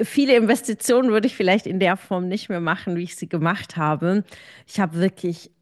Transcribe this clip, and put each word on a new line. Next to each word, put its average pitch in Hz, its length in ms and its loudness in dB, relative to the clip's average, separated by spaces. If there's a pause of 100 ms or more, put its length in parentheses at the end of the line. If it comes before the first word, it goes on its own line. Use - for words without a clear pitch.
viele 269 340 2
Investitionen 233 760 2
würde 214 160 2
ich - 80 -4
vielleicht 190 320 2
in 185 120 -2
der 185 160 4
Form 185 320 -4
nicht 190 220 -6
mehr 180 100 -4
machen, 170 360 -2
wie 170 80 -4
ich 175 120 -12
sie - 140 -12
gemacht 170 480 -4
habe. 165 460 0 (420)
Ich - 140 -10
habe 170 200 -2
wirklich 175 520 -4 (100)